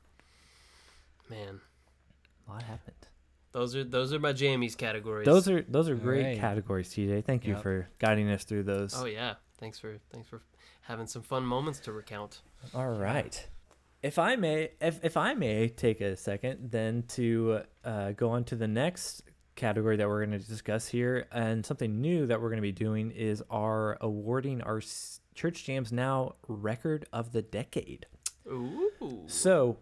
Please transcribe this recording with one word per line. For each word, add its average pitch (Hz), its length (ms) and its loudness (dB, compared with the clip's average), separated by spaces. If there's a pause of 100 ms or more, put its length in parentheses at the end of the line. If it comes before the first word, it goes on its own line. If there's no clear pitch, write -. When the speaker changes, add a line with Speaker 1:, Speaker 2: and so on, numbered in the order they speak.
(1300)
Speaker 1:
Man. 101 320 -12 (840)
Speaker 2:
A 101 40 -14
lot 110 120 -10
happened. - 440 -14 (440)
Speaker 1:
Those 123 240 -2
are, 135 80 -2
those 127 300 0
are 156 60 2
my 147 140 2
jammies 131 420 2
categories. 107 500 -2
Speaker 2:
Those 180 220 10
are, 180 200 4
those 147 220 4
are 143 40 2
Speaker 3:
All 120 60 0
Speaker 2:
great 131 240 2
Speaker 3:
right. 127 160 -2
Speaker 2:
categories, 101 500 0
T 101 180 0
J. 101 140 2
Thank 123 240 0
you 107 80 2
Speaker 3:
Yep. 104 100 -4
Speaker 2:
for 95 260 0 (100)
guiding 107 300 4
us 101 140 0
through 104 200 -2
those. 98 320 -2
Speaker 1:
Oh, 127 100 -2
yeah. 113 300 -4 (240)
Thanks 110 200 -12
for, 107 200 -12 (120)
thanks 113 160 -14
for 113 140 -16 (400)
having 113 260 -8
some 123 140 -10
fun 131 240 -2
moments 135 360 -2
to 117 100 -10
recount. 104 500 -10 (320)
Speaker 2:
All 127 180 -2
right. 110 560 -2 (540)
If 143 180 -2
I 202 160 4
may, 160 360 0 (100)
if, 160 240 0
if 160 100 0
I 185 180 2
may 113 360 2
take 117 320 2
a 98 160 0
second 120 540 -4
then 113 380 0
to, 113 520 2 (240)
uh, 104 280 -2
go 113 180 2
on 120 140 2
to 120 100 -6
the 113 120 0
next 135 560 -2 (320)
category 110 420 2
that 104 120 4
we're 104 160 0
gonna 104 140 -2
discuss 107 480 -4
here, 123 440 0
and 113 340 0
something 113 360 -2
new 160 240 2
that 117 160 2
we're 117 80 0
gonna 110 120 -2
be 101 120 0
doing 110 380 0
is 110 380 -2
our 107 520 0
awarding 120 640 -2
our 110 160 -2
s-, - 420 -12 (140)
Church - 280 -4
Jams 131 300 -4
Now 131 420 0 (120)
Record 120 640 -2
of 117 180 -4
the 117 120 0
Decade. - 640 -6 (400)
Speaker 1:
Ooh. 143 800 -4
Speaker 2:
So 131 540 6